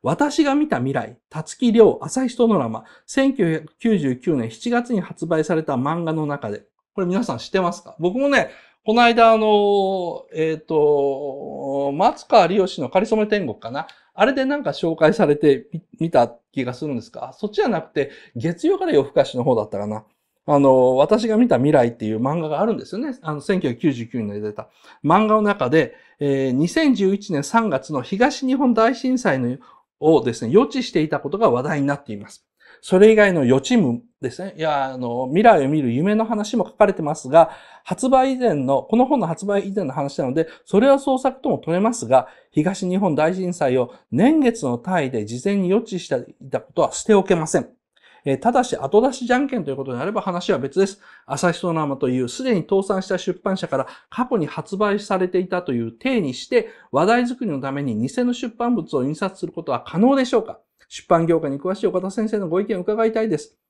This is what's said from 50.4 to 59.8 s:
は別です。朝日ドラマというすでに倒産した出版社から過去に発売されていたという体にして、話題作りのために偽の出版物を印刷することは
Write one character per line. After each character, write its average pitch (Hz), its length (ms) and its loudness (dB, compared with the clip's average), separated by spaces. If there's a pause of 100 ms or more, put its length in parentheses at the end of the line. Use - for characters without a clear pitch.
は 143 80 0
別 139 200 -4
で 190 80 4
す。 196 120 -14 (260)
朝 165 280 -2
日 - 80 -8
ド 175 100 -2
ラ 160 140 -2
マ 139 100 -4
と 135 140 -2
い 127 120 0
う 120 60 -2
す 254 160 -8
で 247 120 2
に 160 140 -2
倒 196 140 2
産 190 180 -2
し - 60 -12
た 185 100 -2
出 180 240 -6
版 190 140 -2
社 - 140 -8
か 135 80 -2
ら 135 100 -4 (220)
過 240 200 -4
去 247 80 0
に 151 100 -2
発 - 280 -10
売 202 240 0
さ 202 180 -2
れ 185 120 0
て 185 100 0
い 185 80 -4
た 180 140 -4
と 151 100 -8
い 120 100 -2
う 113 120 -8
体 254 260 -2
に 139 140 -4
し - 160 -14
て、 226 180 0 (240)
話 151 140 2
題 240 220 2
作 247 180 -8
り 180 60 -2
の 135 100 -4
た 135 100 -6
め 143 120 -4
に 120 120 -2
偽 123 300 -2
の 247 80 0
出 240 200 -8
版 240 220 -2
物 156 220 -4
を 127 80 0
印 151 100 -4
刷 190 240 -6
す - 60 -6
る - 80 -12
こ 165 100 -10
と 139 80 -6
は 120 160 -2